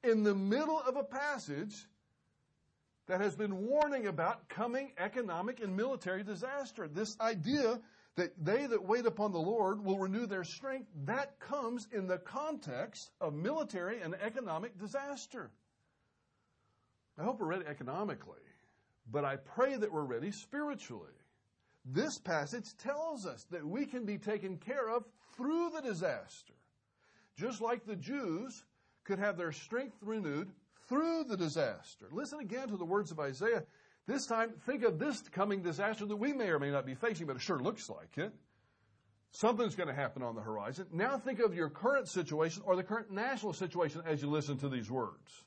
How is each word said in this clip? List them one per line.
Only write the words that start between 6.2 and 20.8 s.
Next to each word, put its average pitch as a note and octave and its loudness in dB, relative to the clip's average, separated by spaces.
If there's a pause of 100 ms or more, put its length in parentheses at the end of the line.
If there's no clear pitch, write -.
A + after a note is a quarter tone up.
disaster. A3 -6
This G#3 -4
idea A3+ 4 (360)
that F3 2
they G#3 4
that A3 2
wait A3+ 4
upon G#3 4
the F3 0
Lord G3+ 2
will G3 4
renew G3 2
their F#3+ -2
strength, C4 -6 (180)
that C4+ -2
comes A#3+ -2
in G3 -2
the F3+ 2
context B3 -4 (100)
of D#3 0
military G3+ -2
and E3+ -4
economic G#3 -4
disaster. A#3 -6 (1700)
I D3+ -4
hope B3 0
we're F#3 0
ready F3 -2
economically, D3 -6 (680)
but C#3+ 2
I C3+ 0
pray B3+ 0
that G#3 0
we're D3+ 0
ready B2+ -2
spiritually. G3+ -6 (720)